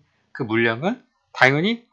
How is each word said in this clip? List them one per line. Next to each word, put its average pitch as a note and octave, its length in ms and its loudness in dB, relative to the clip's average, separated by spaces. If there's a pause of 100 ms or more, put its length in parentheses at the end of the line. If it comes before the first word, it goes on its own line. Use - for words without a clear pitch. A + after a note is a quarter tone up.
(320)
그 - 120 -10
물량은 A#2 600 -2 (280)
당연히 D#3+ 600 0